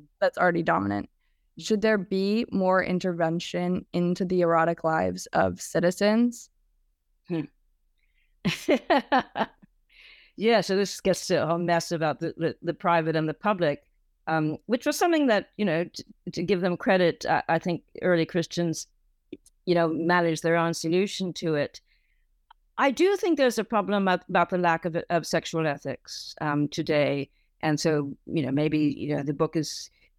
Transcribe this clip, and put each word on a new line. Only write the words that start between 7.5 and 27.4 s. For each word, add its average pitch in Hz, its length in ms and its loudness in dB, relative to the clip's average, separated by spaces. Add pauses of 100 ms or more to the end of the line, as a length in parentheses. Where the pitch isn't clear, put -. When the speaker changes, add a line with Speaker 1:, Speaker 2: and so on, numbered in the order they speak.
Speaker 2:
<laughs> - 1000 0 (920)
Yeah, 214 240 4
so 190 140 0
this 196 240 -2
gets - 280 0
to 160 140 2
a 156 60 0
whole 165 100 0
mess 170 360 0
about 156 260 -2
the, 165 180 -6
the, 165 240 -2
the 165 120 -4
private 165 420 0
and 156 120 0
the 156 60 -2
public, 175 500 -2 (440)
um, 156 380 0
which 240 200 -2
was 294 120 0
something 330 300 2
that, 226 280 0
you 208 80 -4
know, 170 220 0
t-, - 180 -12 (300)
to 175 100 -6
give 180 160 0
them 180 160 0
credit, 180 500 2
uh, 156 220 0
I 165 100 2
think 170 260 -4 (180)
early 175 240 2
Christians, 165 640 -4 (800)
you 175 100 2
know, 170 120 4
managed 165 560 0
their 170 140 2
own 165 160 0
solution 180 600 -2
to 160 200 -2
it. 143 240 -4 (960)
I 269 140 4
do 381 240 2
think 349 220 0
there's 247 220 2
a 208 40 0
problem 196 440 0
ab-, 180 220 0
about 175 200 2
the 185 80 0
lack 170 280 0
of, 165 120 -4 (120)
of 170 160 0
sexual 160 400 -2
ethics, - 760 -8
um, 147 260 0
today. 147 640 -2 (320)